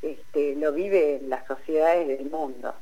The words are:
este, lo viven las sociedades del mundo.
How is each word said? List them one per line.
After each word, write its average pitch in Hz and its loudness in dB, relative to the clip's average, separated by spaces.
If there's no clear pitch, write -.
este, 147 -2
lo 151 0
viven 147 2
las 139 -4
sociedades 160 2
del 135 -2
mundo. 139 -6